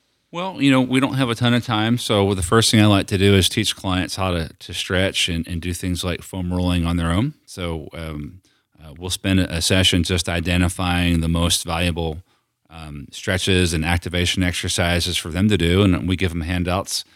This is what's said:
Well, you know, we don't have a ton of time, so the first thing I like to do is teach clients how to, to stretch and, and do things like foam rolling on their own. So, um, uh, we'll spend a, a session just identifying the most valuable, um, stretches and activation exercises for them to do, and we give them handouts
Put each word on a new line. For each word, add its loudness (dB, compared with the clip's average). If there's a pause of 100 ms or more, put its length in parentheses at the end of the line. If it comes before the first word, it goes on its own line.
(320)
Well, -6
you 4
know, 6
we 2
don't 0
have 0
a 0
ton 2
of 0
time, 0
so 2
the -2
first 4
thing 6
I 8
like 4
to 0
do 4
is 4
teach -2
clients -4
how -4
to, -4
to -18
stretch -2
and, -2
and -6
do -6
things -4
like -4
foam -8
rolling 0
on 0
their 0
own. 0 (120)
So, -8
um, -12 (400)
uh, -20
we'll -8
spend 2
a, -2
a 0
session 4
just -2
identifying 0
the -2
most 0
valuable, -4 (460)
um, -16
stretches 0
and 0
activation 0
exercises -2
for -6
them 0
to 2
do, 4
and 2
we 0
give -2
them -4
handouts -4 (120)